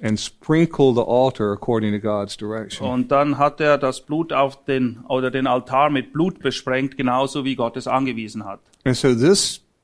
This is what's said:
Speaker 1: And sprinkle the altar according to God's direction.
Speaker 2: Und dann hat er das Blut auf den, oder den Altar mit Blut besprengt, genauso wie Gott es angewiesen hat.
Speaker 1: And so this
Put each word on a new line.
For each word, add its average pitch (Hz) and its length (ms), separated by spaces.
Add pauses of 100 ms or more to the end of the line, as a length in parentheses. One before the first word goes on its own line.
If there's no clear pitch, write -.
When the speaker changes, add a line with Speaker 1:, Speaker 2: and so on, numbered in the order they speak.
Speaker 1:
And 107 160
sprinkle 156 720
the 117 100
altar 120 500
according 110 400
to 104 80
God's 104 360
direction. 107 520
Speaker 2:
Und 127 240
dann 143 260
hat 143 220
er 147 180
das 131 220
Blut 160 320
auf 135 320
den, 123 440
oder 127 220
den 131 160
Altar 131 440
mit 131 220
Blut 175 280
besprengt, 131 560
genauso 131 480
wie 131 100
Gott 117 220
es 123 100
angewiesen 113 580
hat. 98 140 (260)
Speaker 1:
And 127 120
so 131 180
this 151 460 (240)